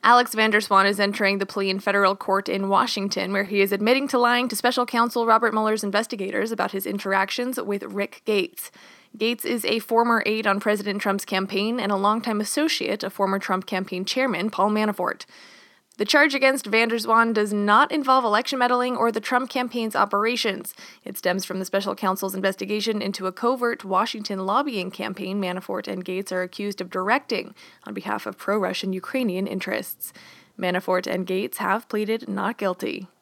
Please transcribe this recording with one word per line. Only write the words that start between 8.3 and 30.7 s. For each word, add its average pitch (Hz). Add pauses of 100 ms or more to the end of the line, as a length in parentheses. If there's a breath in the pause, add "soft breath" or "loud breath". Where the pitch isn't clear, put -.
Gates 226
is 240
a 226
former 233
aide 214
on 196
President 202
Trump's 196
campaign 202
and 202
a 202
longtime 214
associate 214
of 190
former 196
Trump 190
campaign 185
chairman 220
Paul 202
Manafort. 208 (720 loud breath)
The 208
charge 285
against 269
Van 226
der 226
Zwaan 226
does 208
not 208
involve 262
election 233
meddling 247
or 233
the 220
Trump 247
campaign's 240
operations. 208 (280 loud breath)
It -
stems 185
from 185
the 190
special 196
counsel's 190
investigation 202
into 196
a 185
covert 240
Washington 196
lobbying 208
campaign 202
Manafort 185
and 185
Gates 190
are 185
accused 202
of 180
directing 202 (300 loud breath)
on 104
behalf -
of -
pro-Russian 190
Ukrainian 196
interests. - (420 loud breath)
Manafort 180